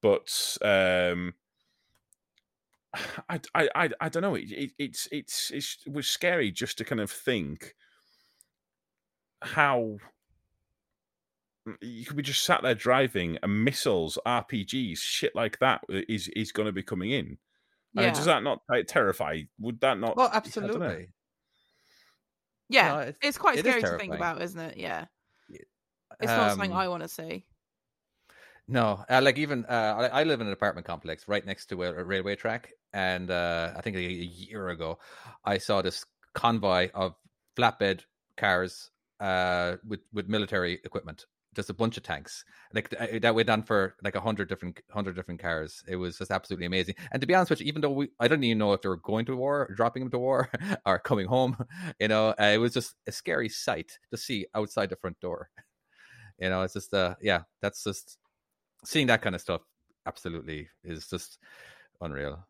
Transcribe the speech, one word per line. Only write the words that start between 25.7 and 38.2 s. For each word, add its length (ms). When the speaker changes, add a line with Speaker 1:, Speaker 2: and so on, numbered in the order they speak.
Speaker 2:
It's 120
not 180
something 220
Speaker 3:
Um, 60
Speaker 2:
I 100
wanna 200
see. 360
Speaker 3:
No, 420
uh, 140
like, 160
even, 280
uh, 460
I, 80
I 40
live 160
in 60
an 60
apartment 340
complex 420
right 160
next 220
to 180
a, 100
a 100
railway 320
track, 360
and, 360
uh, 460
I 60
think 140
a, 40
a 20
year 680
ago, 280
I 140
saw 240
this 220
convoy 600
of 200
flatbed 440